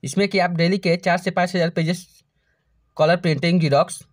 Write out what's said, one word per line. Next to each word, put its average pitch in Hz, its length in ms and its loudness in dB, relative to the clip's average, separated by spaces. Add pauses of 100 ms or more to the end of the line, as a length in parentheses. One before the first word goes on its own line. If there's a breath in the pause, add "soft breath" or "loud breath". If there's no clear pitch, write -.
इसमें 196 260 -2
कि 202 100 0
आप 175 120 0
डेली 175 260 0
के 175 200 0
चार 180 200 0
से 180 140 -4
पाँच 180 240 -2
हज़ार 170 140 0
पेजेस 170 360 -4 (920)
कलर 160 200 4
प्रिंटिंग 170 440 2
जेरॉक्स 147 400 2 (120)